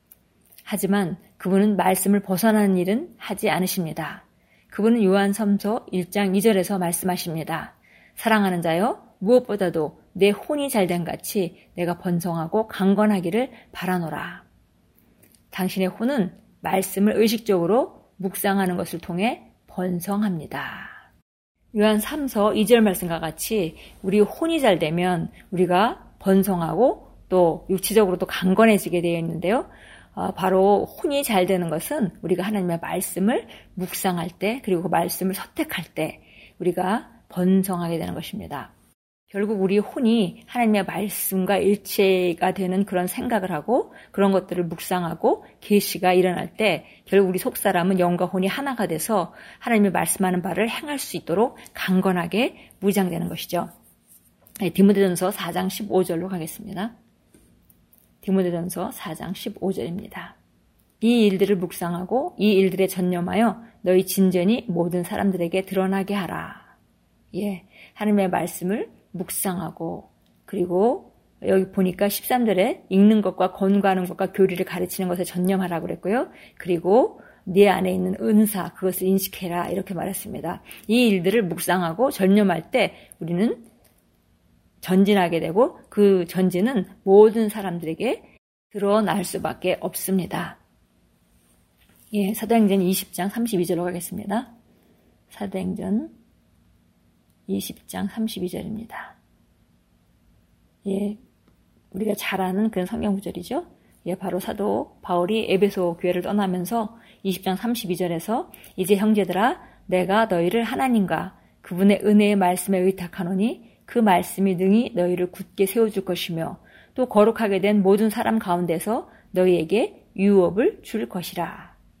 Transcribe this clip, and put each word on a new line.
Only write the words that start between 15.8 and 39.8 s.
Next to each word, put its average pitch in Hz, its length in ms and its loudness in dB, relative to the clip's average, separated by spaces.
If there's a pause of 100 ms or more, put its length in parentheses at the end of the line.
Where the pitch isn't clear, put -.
혼은 226 440 -2 (280)
말씀을 190 560 0
의식적으로 214 880 0 (120)
묵상하는 190 600 -2
것을 175 220 -6
통해 196 520 -4 (160)
번성합니다. 180 1200 -4 (880)
요한 214 220 4
삼서 240 540 0
이 214 120 2
절 233 160 6
말씀과 175 380 0
같이 165 560 -4 (260)
우리 196 200 2
혼이 330 400 0
잘 202 180 4
되면 170 520 -2 (200)
우리가 185 680 0
번성하고 190 880 2 (200)
또 175 420 2
육체적으로도 185 560 0
강건해지게 185 760 4
되어 170 180 0
있는데요. 170 500 -4 (440)
어, 185 200 -6
바로 190 500 4
혼이 285 400 -4
잘 190 220 2
되는 180 240 0
것은 185 420 -2 (100)
우리가 180 220 -2
하나님의 185 380 -2
말씀을 190 640 -4 (280)
묵상할 180 560 -4
때 233 340 -4
그리고 180 160 0
그 185 80 -4
말씀을 180 440 0
선택할 - 520 -8 (100)
때 - 260 -6 (380)
우리가 185 500 -2 (200)
번성하게 180 680 0
되는 175 160 -6
것입니다. 160 600 -12 (560)
결국 202 320 -4
우리 190 160 2
혼이 220 680 0